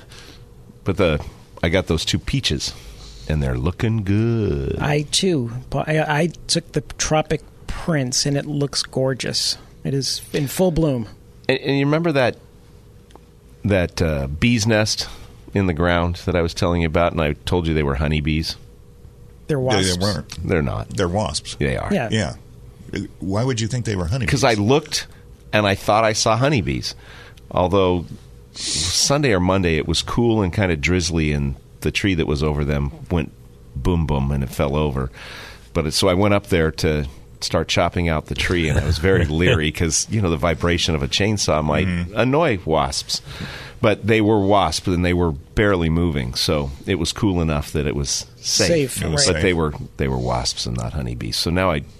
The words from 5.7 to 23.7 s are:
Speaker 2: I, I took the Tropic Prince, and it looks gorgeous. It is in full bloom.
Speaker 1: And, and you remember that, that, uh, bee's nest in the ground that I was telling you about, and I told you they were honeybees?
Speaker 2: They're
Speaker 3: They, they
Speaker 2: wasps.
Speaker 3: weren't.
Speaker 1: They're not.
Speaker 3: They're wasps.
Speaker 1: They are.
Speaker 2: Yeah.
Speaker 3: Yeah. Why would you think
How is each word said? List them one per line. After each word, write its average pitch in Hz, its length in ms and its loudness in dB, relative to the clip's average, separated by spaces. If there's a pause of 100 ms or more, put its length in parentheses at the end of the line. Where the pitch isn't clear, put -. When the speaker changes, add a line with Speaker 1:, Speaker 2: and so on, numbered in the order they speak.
Speaker 2:
I, 156 100 0 (220)
I 175 60 2 (200)
took - 240 -2
the - 100 -2
Tropic - 600 -2 (260)
Prince, 139 580 -2
and 143 120 0
it 139 80 -2
looks 143 380 -2
gorgeous. - 760 -2 (260)
It 156 100 -2
is 135 280 -2 (100)
in 151 160 0
full 180 240 2
bloom. 143 380 0 (400)
Speaker 1:
And, 131 100 2
and 139 180 0
you 139 80 2
remember 156 280 2
that, 123 240 2 (1300)
that, 95 360 2
uh, 76 260 0
bee's 107 380 2
nest 107 440 2 (440)
in 98 140 2
the 90 60 2
ground 87 420 2 (100)
that 87 120 0
I 85 40 2
was 82 120 0
telling 87 300 2
you 85 40 2
about, 85 240 2
and 82 100 -2
I 76 120 2
told 87 340 -2
you 80 60 2
they 78 100 2
were 69 120 0
honeybees? 78 600 0 (920)
Speaker 2:
They're 151 100 -2
Speaker 3:
They, 131 60 -2
they 127 120 2 (160)
Speaker 2:
wasps. 90 60 -2
Speaker 3:
weren't. 90 500 -4
Speaker 1:
They're 90 140 2
not. 55 300 -4
Speaker 3:
They're 92 180 0
wasps. 87 460 -4
Speaker 1:
They 67 200 0
are. - 180 -2
Speaker 2:
Yeah. 135 180 0
Speaker 3:
Yeah. 101 240 -2 (840)
Why 98 240 -2
would 131 160 -2
you 113 80 -2
think 120 160 -4